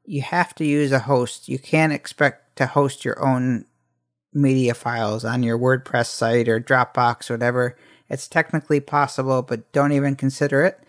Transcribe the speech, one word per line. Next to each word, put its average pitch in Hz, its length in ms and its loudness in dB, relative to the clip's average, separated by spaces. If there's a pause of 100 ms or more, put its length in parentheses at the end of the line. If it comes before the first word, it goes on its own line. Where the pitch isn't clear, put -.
you 143 200 -6
have 175 320 -2
to 160 100 -4
use 143 260 2
a 135 80 4
host. 123 480 -2
You 131 120 -6
can't 156 340 2
expect - 640 -4
to 131 80 0
host 139 400 0
your - 180 -4
own 127 420 0 (680)
media 131 400 2
files 113 500 -4
on 123 200 -2
your 117 160 0
WordPress 127 480 0
site 117 400 0
or 113 120 2
Dropbox 123 720 0
or 120 60 -4
whatever. 123 420 -2 (320)
It's - 180 -10
technically 156 520 -2
possible, 131 600 -2
but 120 300 -8
don't 143 200 2
even 139 240 0
consider 139 480 0
it. 190 240 0